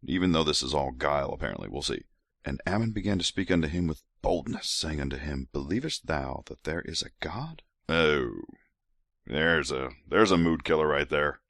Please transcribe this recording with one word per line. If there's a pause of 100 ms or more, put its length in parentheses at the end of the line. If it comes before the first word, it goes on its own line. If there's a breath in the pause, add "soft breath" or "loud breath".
even
though
this
is
all
guile,
apparently.
We'll
see. (420)
And
Ammon
began
to
speak
unto
him
with (180)
boldness,
saying
unto
him,
Believest
thou
that
there
is
a (100)
God? (260)
Oh, (960)
there's
a, (160)
there's
a
mood
killer
right
there. (100)